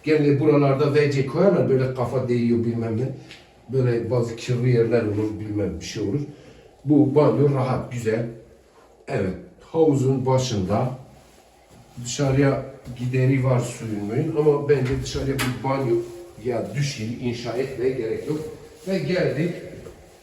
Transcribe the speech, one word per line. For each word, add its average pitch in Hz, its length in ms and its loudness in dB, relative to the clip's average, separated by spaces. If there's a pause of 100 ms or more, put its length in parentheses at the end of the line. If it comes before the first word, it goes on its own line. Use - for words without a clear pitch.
Genelde 147 360 4
buralarda 143 560 4
V 147 160 4
C 135 140 0
koyarlar, 170 440 2
böyle 127 240 2
kafa 120 360 -2
değiyor 117 360 2
bilmem 113 320 -2
ne. 127 120 -2 (600)
Böyle 120 420 0
bazı 117 240 0
kirli 123 340 -2
yerler 117 320 4
olur, 107 380 -2
bilmem 104 400 -4
bir - 60 -12
şey - 180 -8
olur. 131 160 -2 (680)
Bu 139 300 4
banyo 143 400 4
rahat, 127 360 -2
güzel. 117 340 -2 (840)
Evet, 92 260 -2 (280)
havuzun 135 640 2
başında. 117 640 0 (1160)
Dışarıya 139 560 2 (360)
gideri 127 480 2
var 127 140 2
suyun 104 460 -6
muyun? 135 340 -2
Ama 143 300 2
bence 131 340 2
dışarıya 135 320 -4
bir 120 280 -4
banyo 131 320 0 (500)
ya 110 300 -4
duş 143 240 -4
yeri 113 140 -6
inşa 117 380 -6
etmeye 127 380 -2
gerek 110 380 -4
yok. 147 120 -4 (480)
Ve 190 120 -2
geldik. 151 540 0 (680)